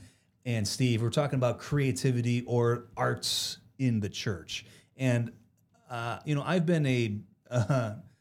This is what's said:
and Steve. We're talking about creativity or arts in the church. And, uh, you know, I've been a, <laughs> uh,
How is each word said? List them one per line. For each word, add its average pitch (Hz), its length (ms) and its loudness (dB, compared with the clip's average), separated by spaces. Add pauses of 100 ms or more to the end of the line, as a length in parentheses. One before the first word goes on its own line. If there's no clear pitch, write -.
(460)
and 113 200 0
Steve. 117 360 2
We're 117 80 0
talking 143 260 0
about 123 220 2
creativity 120 880 0
or 120 400 2 (100)
arts - 600 -2 (200)
in 120 220 2
the 101 80 -2
church. - 560 -6 (320)
And, 120 360 0 (580)
uh, 117 340 -6
you 151 100 0
know, 143 120 -2
I've 170 180 2
been 156 220 2
a, 117 340 0 (120)
<laughs> - 180 -20
uh, 117 460 0 (240)